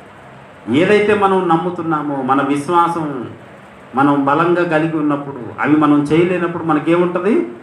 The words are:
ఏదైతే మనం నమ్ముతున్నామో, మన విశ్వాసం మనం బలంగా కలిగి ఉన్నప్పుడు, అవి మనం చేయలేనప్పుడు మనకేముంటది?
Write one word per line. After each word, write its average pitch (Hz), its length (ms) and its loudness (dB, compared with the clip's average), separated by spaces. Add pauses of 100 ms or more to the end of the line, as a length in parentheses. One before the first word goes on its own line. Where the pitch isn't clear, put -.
(760)
ఏదైతే 208 380 4
మనం 190 340 2
నమ్ముతున్నామో, 165 720 -2
మన 135 200 0
విశ్వాసం 143 880 -2 (680)
మనం 139 300 2
బలంగా 170 380 2
కలిగి 160 340 -2
ఉన్నప్పుడు, 139 640 -6
అవి 139 140 2
మనం 147 280 4
చేయలేనప్పుడు 170 600 0
మనకేముంటది? 175 880 0 (120)